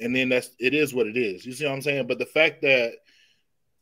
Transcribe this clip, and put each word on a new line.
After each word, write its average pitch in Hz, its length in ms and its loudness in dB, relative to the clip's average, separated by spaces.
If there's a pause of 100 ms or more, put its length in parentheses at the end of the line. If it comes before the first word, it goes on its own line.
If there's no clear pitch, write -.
and 120 140 -2
then 131 160 2
that's, 123 280 0
it 127 160 0
is 147 180 2
what 120 140 2
it 110 100 -6
is. 107 300 -4
You 127 60 -10
see 127 120 -8
what 139 100 -2
I'm 135 80 -8
saying? 139 260 -2
But 120 100 -2
the 120 80 -4
fact 156 360 0
that, 127 320 2 (880)